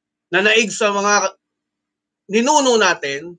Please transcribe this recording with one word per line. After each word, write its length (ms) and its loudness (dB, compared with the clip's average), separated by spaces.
Nanaig 400 2
sa 220 -2
mga 420 0
ninuno 480 2
natin, 580 -4